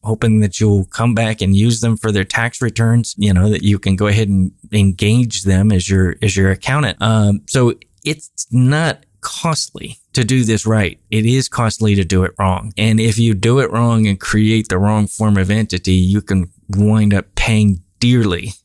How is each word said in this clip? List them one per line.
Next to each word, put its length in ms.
hoping 380
that 180
you'll 280
come 280
back 260
and 140
use 260
them 160
for 140
their 140
tax 360
returns, 560
you 160
know, 160
that 140
you 160
can 160
go 140
ahead 200
and 220
engage 720
them 260
as 180
your, 320
as 160
your 140
accountant. 500
Um, 460
so 280
it's 460
not 560
costly 800
to 100
do 180
this 240
right. 320
It 140
is 220
costly 460
to 100
do 200
it 160
wrong. 360
And 220
if 220
you 140
do 260
it 100
wrong 380
and 100
create 500
the 100
wrong 280
form 300
of 120
entity, 460
you 280
can 280
wind 460
up 220
paying 460
dearly 540